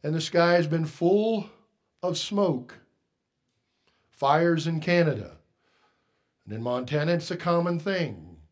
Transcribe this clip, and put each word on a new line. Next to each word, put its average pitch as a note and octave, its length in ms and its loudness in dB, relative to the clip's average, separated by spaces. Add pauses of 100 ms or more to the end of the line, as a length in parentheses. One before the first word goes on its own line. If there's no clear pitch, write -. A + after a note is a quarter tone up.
and D3+ 100 -4
the D#3+ 80 -2
sky E3+ 320 4
has E3+ 140 4
been D#3+ 180 -2
full G#3 640 0 (540)
of F3 120 -2
smoke. F#3 600 -2 (1400)
Fires D#3+ 560 2
in E3 120 -2
Canada. D#3 580 0 (1080)
And G2+ 80 -12
in A2 80 -8
Montana, B2+ 520 -2
it's E3+ 180 -4
a F3 40 -4
common E3+ 440 0
thing. D3+ 580 -6 (140)